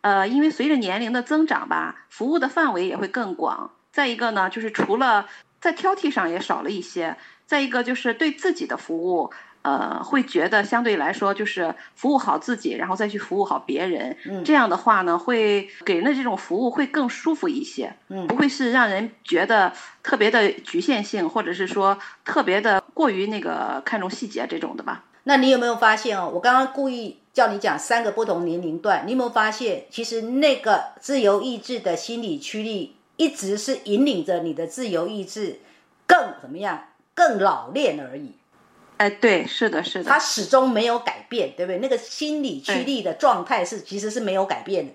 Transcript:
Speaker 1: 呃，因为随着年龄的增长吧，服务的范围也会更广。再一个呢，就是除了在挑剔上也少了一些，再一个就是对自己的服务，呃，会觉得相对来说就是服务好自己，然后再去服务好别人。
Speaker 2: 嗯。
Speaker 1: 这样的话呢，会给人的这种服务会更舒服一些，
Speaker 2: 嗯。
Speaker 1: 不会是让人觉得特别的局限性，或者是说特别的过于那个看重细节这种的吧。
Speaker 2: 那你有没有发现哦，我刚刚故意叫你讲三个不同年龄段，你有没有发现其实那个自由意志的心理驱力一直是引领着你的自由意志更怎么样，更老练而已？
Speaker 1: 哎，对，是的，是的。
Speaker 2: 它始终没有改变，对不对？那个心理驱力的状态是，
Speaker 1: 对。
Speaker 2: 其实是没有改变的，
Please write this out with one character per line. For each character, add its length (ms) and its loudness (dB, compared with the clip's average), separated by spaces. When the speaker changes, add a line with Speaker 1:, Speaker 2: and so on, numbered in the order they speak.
Speaker 1:
呃， 260 4
因 140 4
为 80 6
随 180 0
着 80 4
年 240 0
龄 140 -2
的 80 0
增 260 2
长 220 -2
吧， 260 -2
服 200 -4
务 80 2
的 120 2
范 240 2
围 140 0
也 100 -4
会 100 -2
更 280 -4
广。 360 -6
再 160 2
一 80 -4
个 140 0
呢， 180 0
就 100 -8
是 100 -6
除 280 0
了 320 4
在 100 2
挑 240 0
剔 160 -2
上 180 0
也 80 -2
少 240 -2
了 80 -6
一 120 -6
些， 340 -6
再 160 0
一 80 -2
个 120 0
就 140 -2
是 180 -2
对 200 0
自 180 -2
己 160 -4
的 80 -6
服 380 -4
务， 180 -2
呃， 420 -2
会 180 2
觉 280 0
得 140 4
相 200 0
对 140 2
来 160 0
说 200 0
就 120 -4
是 280 -4
服 160 0
务 60 4
好 200 2
自 200 -4
己， 180 -4
然 120 -4
后 80 -2
再 120 -2
去 100 -6
服 220 -4
务 60 4
好 120 -2
别 300 -2
人。 280 -4
Speaker 2:
嗯。 180 -8
Speaker 1:
这 100 2
样 160 6
的 60 2
话 280 4
呢， 140 2
会 520 0
给 100 2
人 80 2
的 100 2
这 80 -2
种 140 -2
服 220 -4
务 120 2
会 160 0
更 220 -2
舒 260 -2
服 140 -2
一 160 -2
些， 320 -8
Speaker 2:
嗯。 180 -6
Speaker 1:
不 80 0
会 140 4
是 240 0
让 160 4
人 200 -2
觉 220 2
得 260 4
特 120 0
别 140 4
的 220 4
局 280 -4
限 240 0
性， 240 -2
或 140 -2
者 100 -4
是 140 -2
说 320 2
特 200 0
别 180 2
的 180 4
过 160 4
于 160 0
那 160 -4
个 420 -4
看 160 -2
重 80 -4
细 200 -8
节 200 -4
这 120 -6
种 180 -8
的 60 -12
吧。 220 -8
Speaker 2:
那 140 4
你 120 6
有 80 6
没 80 0
有 100 0
发 200 4
现 240 -2
哦， 120 -4
我 80 -2
刚 140 4
刚 180 4
故 160 -2
意 320 -8
叫 140 4
你 100 -2
讲 220 0
三 240 0
个 80 0
不 120 -2
同 220 0
年 160 -2
龄 160 -4
段， 300 0
你 60 -2
有 40 2
没 60 2
有 80 0
发 180 2
现 400 -4
其 140 -8
实 180 -4
那 360 4
个 420 0
自 220 0
由 200 4
意 160 -4
志 220 -8
的 160 -2
心 260 -8
理 160 -6
驱 240 -8
力 360 -6
一 140 4
直 260 -4
是 280 -4
引 200 4
领 180 0
着 200 -2
你 100 -4
的 140 -6
自 220 -8
由 180 -2
意 180 -8
志 360 -8
更 340 4
怎 80 -20
么 120 -12
样， 300 -6
更 240 4
老 300 0
练 300 0
而 160 -12
已？ 200 -12
Speaker 1:
哎， 120 4
对， 360 4
是 240 -2
的， 140 -2
是 180 -6
的。 80 -6
Speaker 2:
它 80 6
始 280 -2
终 240 6
没 160 2
有 140 2
改 280 -6
变， 300 -2
对 80 -2
不 60 -4
对？ 80 -2
那 100 -2
个 80 2
心 440 -6
理 200 -6
驱 220 -2
力 180 -2
的 120 -4
状 300 2
态 220 0
是， 140 -8
Speaker 1:
对。 40 -14
Speaker 2:
其 160 -10
实 100 -6
是 120 -4
没 100 -2
有 140 0
改 180 -6
变 240 -4
的， 80 -18